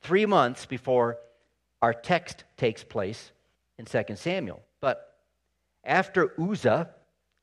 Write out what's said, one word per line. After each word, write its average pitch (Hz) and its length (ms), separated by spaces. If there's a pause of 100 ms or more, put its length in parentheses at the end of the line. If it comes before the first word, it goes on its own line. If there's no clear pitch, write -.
three 190 240
months 156 400
before 120 540 (600)
our 117 120
text - 500 (140)
takes 113 260
place 104 480 (460)
in 113 80
Second 110 320
Samuel. 165 440 (180)
But - 360 (680)
after 175 560
Uzzah, 165 500 (540)